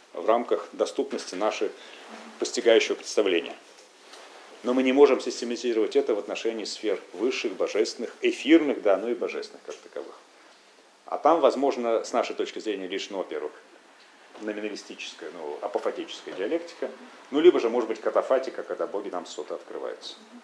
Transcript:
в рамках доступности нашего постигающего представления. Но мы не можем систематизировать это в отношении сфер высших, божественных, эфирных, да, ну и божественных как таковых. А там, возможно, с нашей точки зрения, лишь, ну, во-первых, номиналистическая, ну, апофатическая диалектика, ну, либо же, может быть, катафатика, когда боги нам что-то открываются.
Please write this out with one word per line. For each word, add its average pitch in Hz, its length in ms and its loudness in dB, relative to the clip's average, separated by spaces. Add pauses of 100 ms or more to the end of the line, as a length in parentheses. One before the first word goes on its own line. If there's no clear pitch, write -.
(140)
в 82 120 -8
рамках 113 460 2
доступности - 600 -4
нашего 104 360 -2 (680)
постигающего 113 560 4
представления. 92 600 0 (1080)
Но 123 100 0
мы 127 100 4
не 131 120 4
можем 131 260 10
систематизировать 117 720 -2
это 139 200 4
в 101 40 0
отношении 104 460 -4
сфер 98 340 -4 (140)
высших, 113 400 -2
божественных, 98 720 -2
эфирных, 147 580 4
да, 98 160 4
ну 110 140 -4
и 120 40 0
божественных 85 520 -6
как 71 100 -12
таковых. 71 420 -14 (920)
А 90 80 -4
там, 160 220 6
возможно, 120 640 2
с - 80 -8
нашей 117 240 0
точки 101 240 -4
зрения, 95 260 -4
лишь, 95 240 -6
ну, 98 80 -6
во-первых, 76 320 -6 (920)
номиналистическая, 104 920 -10
ну, 76 260 -10
апофатическая - 720 -6
диалектика, 127 540 -4 (440)
ну, 143 80 2
либо 160 180 8
же, 113 100 2
может 113 200 0
быть, 110 120 -4
катафатика, 110 600 0
когда 87 240 -4
боги 101 240 -6
нам 87 160 -6
что-то 85 300 -10
открываются. - 580 -10 (300)